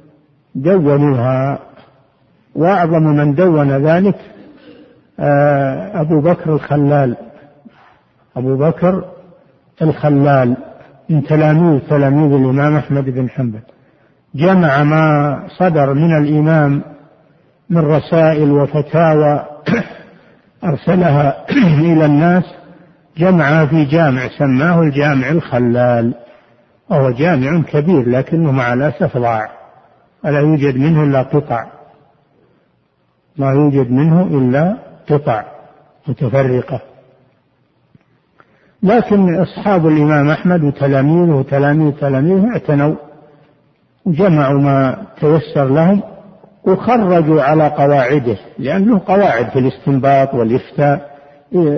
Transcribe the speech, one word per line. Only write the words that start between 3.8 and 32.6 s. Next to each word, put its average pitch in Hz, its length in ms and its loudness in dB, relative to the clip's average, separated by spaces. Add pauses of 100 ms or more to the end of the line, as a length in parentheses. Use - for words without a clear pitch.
آه، 143 800 -2
أبو 156 200 0
بكر 165 320 -2
الخلال، 143 640 0 (1200)
أبو 131 200 -2
بكر 165 480 0 (800)
الخلال 139 760 2 (520)
من 156 140 0
تلاميذ، 156 580 2
تلاميذ 143 520 0
الإمام 143 440 0
أحمد 139 280 -4
بن 127 260 -6
حنبل، 117 300 -8 (760)
جمع 156 480 2
ما 147 560 0 (200)
صدر 151 360 0
من 160 220 2
الإمام 151 640 0 (880)
من 170 80 0
رسائل 156 720 0
وفتاوى 147 960 0 (600)
<clears throat> - 640 -14
أرسلها 147 760 0 (120)
<clears throat> 170 360 2
إلى 160 120 4
الناس، 165 400 2 (720)
جمعها 160 500 2
في 151 180 0
جامع 135 440 0 (100)
سماه 143 420 0
الجامع 143 500 0
الخلال، 123 840 -2 (760)
وهو 135 200 0
جامع 143 520 0
كبير 147 460 -2
لكنه 139 440 -2
مع 123 200 -2
الأسف 139 460 -4
ضاع، 113 320 -2 (760)
ولا 147 160 0
يوجد 143 360 0
منه 151 280 2
إلا 139 180 0
قطع، 123 440 -4 (1700)